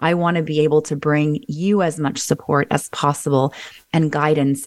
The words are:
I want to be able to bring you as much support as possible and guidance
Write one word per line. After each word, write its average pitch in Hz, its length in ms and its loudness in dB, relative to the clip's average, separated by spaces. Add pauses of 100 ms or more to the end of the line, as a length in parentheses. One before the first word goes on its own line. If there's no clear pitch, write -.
I 165 120 2
want 175 220 0
to 165 80 0
be 151 160 -2
able 151 220 4
to 151 160 -6
bring 151 500 0
you 190 360 0
as 165 140 -2
much 147 200 -4
support - 520 -2
as - 200 -2
possible 139 640 0 (400)
and 160 180 2
guidance 147 560 0